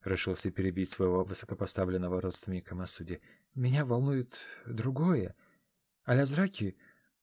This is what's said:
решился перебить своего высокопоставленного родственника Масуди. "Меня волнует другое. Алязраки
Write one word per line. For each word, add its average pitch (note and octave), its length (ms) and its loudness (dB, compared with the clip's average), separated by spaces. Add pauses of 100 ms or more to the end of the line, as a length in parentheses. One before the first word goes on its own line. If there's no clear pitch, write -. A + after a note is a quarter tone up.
решился F#2+ 480 0
перебить F#2+ 400 0
своего F#2 320 4
высокопоставленного F#2 960 -2
родственника F#2 560 -4
Масуди. F2+ 460 -6 (340)
"Меня C3 300 2
волнует B2+ 560 0 (240)
другое. B2+ 680 0 (680)
Алязраки C#3 720 2 (480)